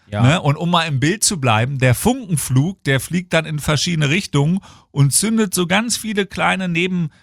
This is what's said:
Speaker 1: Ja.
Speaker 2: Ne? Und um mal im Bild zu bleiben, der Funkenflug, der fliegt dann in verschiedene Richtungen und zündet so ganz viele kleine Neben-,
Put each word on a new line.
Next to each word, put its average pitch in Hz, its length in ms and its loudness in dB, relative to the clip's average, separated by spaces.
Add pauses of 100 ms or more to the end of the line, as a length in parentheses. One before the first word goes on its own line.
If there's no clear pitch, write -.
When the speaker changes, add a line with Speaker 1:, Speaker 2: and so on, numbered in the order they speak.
Speaker 1:
Ja. 104 140 -2
Speaker 2:
Ne? 151 180 4
Und 143 160 0
um 170 120 -2
mal 175 140 2
im 151 160 -2
Bild 165 240 0
zu 196 160 -2
bleiben, 127 400 0
der 123 160 4
Funkenflug, 185 880 0
der 135 160 0
fliegt 180 340 -4
dann 160 120 2
in 156 140 -6
verschiedene 151 500 0
Richtungen 160 500 0 (320)
und 139 220 4
zündet 220 400 0
so 180 140 -2
ganz 214 300 -2
viele 208 280 -4
kleine 185 420 -2
Neben-, 175 420 -2 (140)